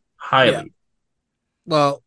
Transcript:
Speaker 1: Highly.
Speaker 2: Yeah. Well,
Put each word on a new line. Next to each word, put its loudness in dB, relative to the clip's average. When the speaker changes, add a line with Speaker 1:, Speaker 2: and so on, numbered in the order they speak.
Speaker 1:
Highly. 2
Speaker 2:
Yeah. -8
Well, 0